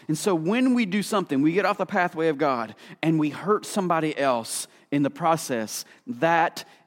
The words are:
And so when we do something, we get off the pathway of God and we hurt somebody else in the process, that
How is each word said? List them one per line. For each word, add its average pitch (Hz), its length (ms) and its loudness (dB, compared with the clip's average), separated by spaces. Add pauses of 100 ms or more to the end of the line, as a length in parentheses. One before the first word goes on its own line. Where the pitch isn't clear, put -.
And 156 80 0
so 190 180 0
when 220 380 2
we 240 140 2
do 190 160 -2
something, 170 400 0
we 160 100 4
get 185 140 2
off 196 100 2
the 190 80 -2
pathway 175 440 0
of 147 100 -2
God 123 360 0 (280)
and 165 160 2
we 151 100 2
hurt 180 380 -2
somebody 165 500 0
else 123 500 -2 (240)
in 143 120 2
the 135 80 2
process, 160 760 -2 (220)
that 165 580 0 (220)